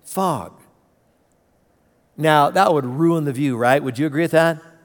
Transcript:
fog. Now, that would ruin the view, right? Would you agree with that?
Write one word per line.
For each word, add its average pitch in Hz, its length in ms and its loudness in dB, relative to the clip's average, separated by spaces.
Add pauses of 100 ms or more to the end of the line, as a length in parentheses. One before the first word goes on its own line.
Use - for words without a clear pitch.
fog. 156 500 -6 (1600)
Now, 151 320 4
that 190 240 2
would 143 100 0
ruin 156 420 0
the 143 60 -4
view, 131 240 -4
right? 123 260 2
Would 127 180 -8
you 156 80 -2
agree 151 160 -2
with 151 80 -2
that? 160 280 2 (260)